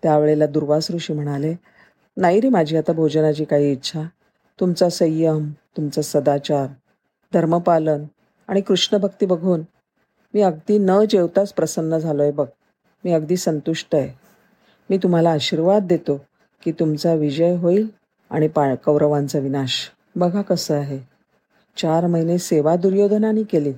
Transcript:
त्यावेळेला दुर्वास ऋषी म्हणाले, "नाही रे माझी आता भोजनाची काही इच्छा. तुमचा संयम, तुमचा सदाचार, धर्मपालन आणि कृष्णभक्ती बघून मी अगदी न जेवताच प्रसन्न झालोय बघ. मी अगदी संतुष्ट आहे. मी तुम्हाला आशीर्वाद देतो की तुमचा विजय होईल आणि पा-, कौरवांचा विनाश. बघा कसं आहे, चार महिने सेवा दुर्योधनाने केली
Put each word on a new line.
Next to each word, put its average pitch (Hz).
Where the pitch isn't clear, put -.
त्यावेळेला 151
दुर्वास 151
ऋषी 170
म्हणाले, 147
"नाही 185
रे 262
माझी 160
आता 160
भोजनाची 156
काही 147
इच्छा. 139
तुमचा 180
संयम, 160
तुमचा 151
सदाचार, 143
धर्मपालन 160
आणि 190
कृष्णभक्ती 190
बघून 180
मी 208
अगदी 185
न 190
जेवताच 196
प्रसन्न 160
झालोय 147
बघ. 143
मी 175
अगदी 156
संतुष्ट 160
आहे. 139
मी 190
तुम्हाला 170
आशीर्वाद 175
देतो 165
की 170
तुमचा 160
विजय 156
होईल 180
आणि 156
पा-, 143
कौरवांचा 147
विनाश. 135
बघा 180
कसं 175
आहे, 143
चार 165
महिने 170
सेवा 160
दुर्योधनाने 202
केली 147